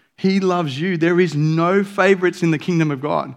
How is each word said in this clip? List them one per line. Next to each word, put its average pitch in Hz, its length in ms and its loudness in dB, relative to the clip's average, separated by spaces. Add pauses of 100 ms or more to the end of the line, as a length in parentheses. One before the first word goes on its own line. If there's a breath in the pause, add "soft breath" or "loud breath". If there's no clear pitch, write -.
(180)
He 190 220 0
loves 175 400 -2
you. 180 180 -2
There 170 220 2
is 170 160 2
no 165 480 2
favorites 185 600 0
in 165 80 2
the 156 60 0
kingdom 160 340 0
of 131 100 -6
God. 107 360 -4